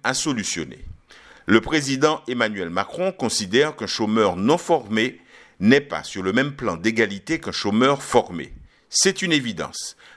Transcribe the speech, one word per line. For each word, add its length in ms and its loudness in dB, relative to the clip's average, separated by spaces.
à 120 -2
solutionner. 640 -4
Le 160 6
président 680 0
Emmanuel 420 -2
Macron 420 -4
considère 640 0
qu'un 100 -8
chômeur 520 2
non 200 2
formé 600 0
n'est 220 6
pas 220 -6
sur 200 -8
le 100 0
même 200 0
plan 240 -4
d'égalité 640 -2
qu'un 120 -10
chômeur 500 2
formé. 520 0
C'est 320 0
une 100 -2
évidence. 680 -4